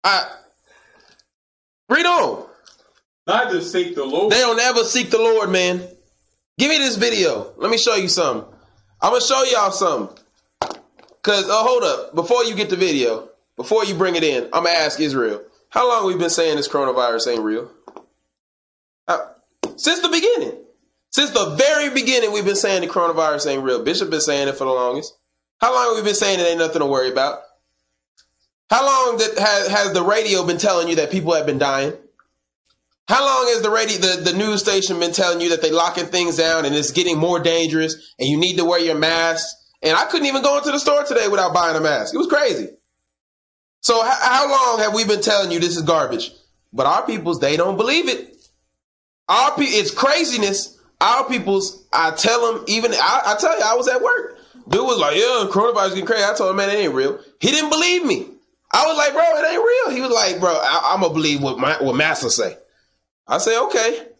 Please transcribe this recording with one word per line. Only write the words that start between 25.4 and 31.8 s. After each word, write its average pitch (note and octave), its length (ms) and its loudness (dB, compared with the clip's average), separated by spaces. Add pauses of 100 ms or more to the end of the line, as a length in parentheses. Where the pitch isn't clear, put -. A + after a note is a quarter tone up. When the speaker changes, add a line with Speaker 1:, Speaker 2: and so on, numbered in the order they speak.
Speaker 1:
How A#3+ 140 2
long B3 200 2
have A3 100 -2
we G3+ 40 2
been G#3 60 0
saying G3 260 0
it - 20 2
ain't E3+ 160 2
nothing D#3+ 220 0
to D3 60 2
worry C3 240 0
about? C3+ 300 -2 (1300)
How B3 160 4
long C4 340 2
that A3 200 -2
has, G3+ 300 0
has G3+ 260 0
the F3+ 80 0
radio G3+ 440 0
been E3+ 120 -2
telling F3 300 0
you E3 80 0
that D#3+ 140 0
people E3+ 220 -2
have D#3 140 2
been C#3+ 100 -2
dying? C#3 380 -2 (1120)